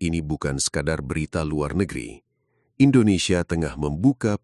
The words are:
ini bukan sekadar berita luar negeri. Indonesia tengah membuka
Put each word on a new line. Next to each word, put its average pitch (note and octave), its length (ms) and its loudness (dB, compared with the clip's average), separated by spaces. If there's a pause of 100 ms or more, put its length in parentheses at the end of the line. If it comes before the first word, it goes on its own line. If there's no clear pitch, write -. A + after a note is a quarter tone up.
ini E2 160 0
bukan D2 400 -4
sekadar D#2 400 -2
berita D2+ 480 -4
luar D2+ 320 -4
negeri. B1+ 400 -6 (560)
Indonesia G#2 720 4
tengah D#2 320 -4
membuka G2+ 640 0